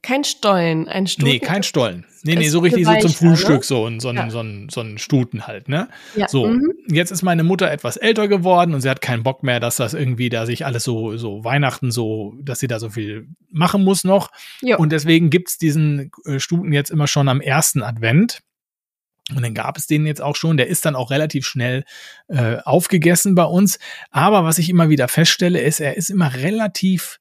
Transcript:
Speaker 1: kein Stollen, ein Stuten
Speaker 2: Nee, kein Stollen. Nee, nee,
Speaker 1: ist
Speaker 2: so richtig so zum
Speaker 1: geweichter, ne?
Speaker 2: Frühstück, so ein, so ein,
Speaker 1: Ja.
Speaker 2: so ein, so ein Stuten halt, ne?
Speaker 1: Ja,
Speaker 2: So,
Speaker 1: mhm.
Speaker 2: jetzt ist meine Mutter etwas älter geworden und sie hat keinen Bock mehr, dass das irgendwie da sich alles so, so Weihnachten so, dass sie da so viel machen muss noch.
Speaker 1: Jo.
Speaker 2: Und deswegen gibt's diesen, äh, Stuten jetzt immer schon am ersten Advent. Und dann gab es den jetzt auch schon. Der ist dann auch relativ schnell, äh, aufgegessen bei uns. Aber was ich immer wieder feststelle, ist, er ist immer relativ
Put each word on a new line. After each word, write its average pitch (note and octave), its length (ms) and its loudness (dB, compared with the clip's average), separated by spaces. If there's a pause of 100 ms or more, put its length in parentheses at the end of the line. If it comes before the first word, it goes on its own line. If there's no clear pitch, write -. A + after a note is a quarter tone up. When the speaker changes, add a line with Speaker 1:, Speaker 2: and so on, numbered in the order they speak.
Speaker 1:
kein C4+ 220 -2
Stollen, E3+ 640 0
ein F#3+ 180 -4
Stuten D3 220 0
Speaker 2:
Nee, C3 120 4
kein F#3+ 220 -2
Stollen. G2+ 420 -2 (180)
Nee, E3 140 0
nee, D#3+ 100 2
Speaker 1:
ist D3 60 0
Speaker 2:
so E3+ 60 2
richtig F3 260 4
so D#3+ 80 4
zum G#3+ 80 4
Speaker 1:
geweichter, E3+ 240 2
ne? E3 120 8
Speaker 2:
Frühstück, E3 280 2
so A#2 220 -2
ein, A2+ 140 -8
so B2+ 80 -6
ein, A#2+ 80 -4
Speaker 1:
Ja. A2+ 140 -4
Speaker 2:
so A#2 100 -6
ein, G#2 280 -12
so - 120 -10
ein A2 180 -12
Stuten B2 480 -2
halt, G#2+ 220 -14
ne? C#3+ 200 -4 (280)
Speaker 1:
Ja, G3+ 120 -2
Speaker 2:
So, C3+ 200 2
Speaker 1:
mhm. C4+ 240 0 (160)
Speaker 2:
jetzt F3 240 0
ist F3+ 100 -6
meine E3+ 220 2
Mutter F#3 260 2
etwas C#3+ 260 -6
älter G#3+ 320 0
geworden F3 460 2
und C3+ 80 0
sie C3 80 0
hat C3 100 -2
keinen A#2 220 -4
Bock C3 200 -2
mehr, B2 180 0
dass A#2+ 160 -2
das A#2 180 -2
irgendwie B2 340 -2
da A#2 160 -2
sich A#2+ 220 -6
alles A#2+ 180 -4
so, A2+ 320 -4
so A2 280 -10
Weihnachten C3 460 0
so, A2 500 -4
dass C#3 200 -8
sie C#3 80 -4
da A#2 100 -4
so A2 120 -10
viel G#2+ 380 -10 (220)
machen F3+ 340 0
muss F#3+ 200 0
noch. F#3+ 260 2 (300)
Speaker 1:
Jo. A#3+ 160 2
Speaker 2:
Und D#3 160 2
deswegen E3 380 4
gibt's F3 280 0
diesen, D3+ 520 0 (140)
äh, C#3 160 -4
Stuten E3+ 320 -2
jetzt C#3+ 180 0
immer D3 160 0
schon C#3 220 2
am C3 120 2
ersten - 420 0
Advent. A#2 600 0 (920)
Und B2+ 80 -2
dann A#2 120 -4
gab A#2 220 -6
es - 120 -10
den D3+ 180 2
jetzt D3+ 160 -6
auch D3 140 -4
schon. D#3+ 200 0
Der B2+ 120 2
ist - 160 -4
dann D3+ 100 0
auch B2 160 -6
relativ D3 360 -2
schnell, B2+ 380 -4 (440)
äh, A#2+ 360 0
aufgegessen E3+ 720 2
bei F3 100 6
uns. F#3 340 2 (320)
Aber F3+ 340 4
was D#3+ 140 0
ich E3 120 0
immer E3+ 180 4
wieder C3+ 200 4
feststelle, F3 520 2
ist, D3+ 200 -2
er D3 160 -4
ist F#3 140 -4
immer E3+ 240 0
relativ F#3 880 -2